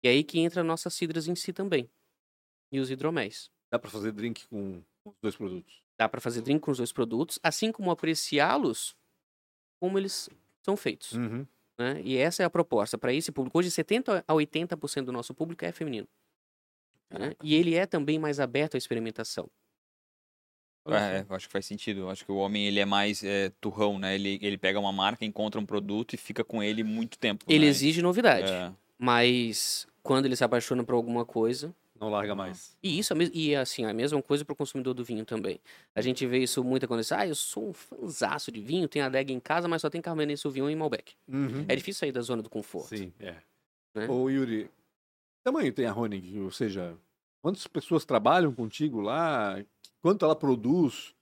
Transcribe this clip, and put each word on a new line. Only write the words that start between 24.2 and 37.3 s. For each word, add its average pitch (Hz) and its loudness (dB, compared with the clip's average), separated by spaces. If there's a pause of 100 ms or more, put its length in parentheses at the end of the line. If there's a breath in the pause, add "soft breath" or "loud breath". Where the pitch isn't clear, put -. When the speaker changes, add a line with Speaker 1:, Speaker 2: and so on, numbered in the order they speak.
Speaker 3:
ele 101 -2
pega 95 0
uma 101 0
marca, 98 2
encontra 107 -4
um 104 -4
produto 101 -2
e 120 -8
fica - -6
com 110 -2
ele 107 0
muito 110 -4
tempo, 107 -2
Speaker 1:
Ele 151 8
Speaker 3:
né? 147 10
Speaker 1:
exige 143 4
novidade. 175 4
Speaker 3:
É. 90 -4 (260)
Speaker 1:
Mas 120 2 (140)
quando 135 4
ele 127 2
se 123 2
apaixona 123 2
por 123 0
alguma 117 0
coisa, 127 -2 (260)
Speaker 2:
Não 107 -4
larga 104 0
Speaker 3:
Uhum. 98 -4
Speaker 2:
mais. 92 -10
Speaker 1:
E 180 0
isso 214 -2
é 180 2
mes-, 165 2
e, 156 2
assim, 127 -2
a 107 0
mesma 135 0
coisa 143 0
pro 147 -8
consumidor 131 -4
do 123 -6
vinho 110 -6
também. 101 -6 (360 loud breath)
A - 2
gente 127 0
vê 123 2
isso 127 2
muito 131 0
quando 117 0
diz, 113 -2
"Ah, 196 2
eu 170 -2